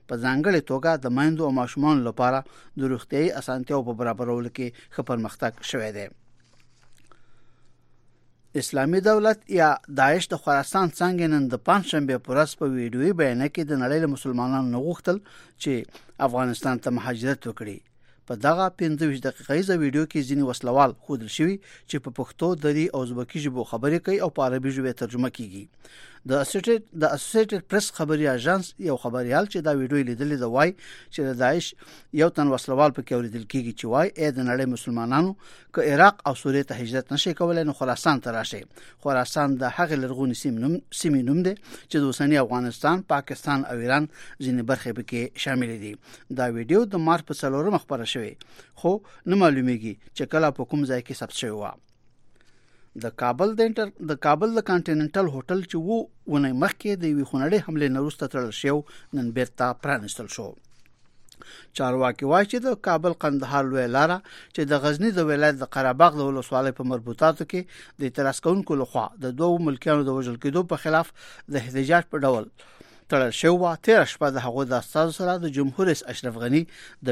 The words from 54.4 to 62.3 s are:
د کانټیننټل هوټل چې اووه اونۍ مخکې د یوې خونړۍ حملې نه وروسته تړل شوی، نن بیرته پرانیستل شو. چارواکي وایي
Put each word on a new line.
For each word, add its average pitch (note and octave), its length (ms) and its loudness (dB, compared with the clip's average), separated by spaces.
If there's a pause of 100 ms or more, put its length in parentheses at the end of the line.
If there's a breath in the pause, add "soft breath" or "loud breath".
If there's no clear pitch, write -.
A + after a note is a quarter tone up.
د A3+ 140 2
کانټیننټل E3+ 640 0
هوټل B2+ 260 -4 (100)
چې - 80 -6
اووه G#3 220 -2 (300)
اونۍ C#3+ 220 2
مخکې F#3 380 -2 (100)
د E3+ 120 -2
یوې C#3+ 160 0
خونړۍ D3 360 0
حملې D3+ 300 0
نه C3+ 60 0
وروسته D3+ 320 -4
تړل A#2+ 280 -4
شوی، C#3+ 220 0 (320 loud breath)
نن C3 120 -2 (100)
بیرته B2 300 -2 (160)
پرانیستل A2+ 540 -4
شو. G#2+ 120 -10 (1300 loud breath)
چارواکي B2+ 500 0
وایي F3+ 200 6